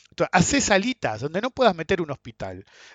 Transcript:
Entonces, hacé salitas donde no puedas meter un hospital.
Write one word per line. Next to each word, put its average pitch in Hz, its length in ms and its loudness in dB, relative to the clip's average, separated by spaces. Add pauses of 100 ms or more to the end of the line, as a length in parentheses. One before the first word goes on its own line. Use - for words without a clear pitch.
(100)
Entonces, - 220 -4
hacé 185 280 4
salitas 190 600 0
donde 156 200 -4
no 247 100 -4
puedas 226 240 4
meter 170 280 -2
un 147 80 -6
hospital. 98 540 -12 (300)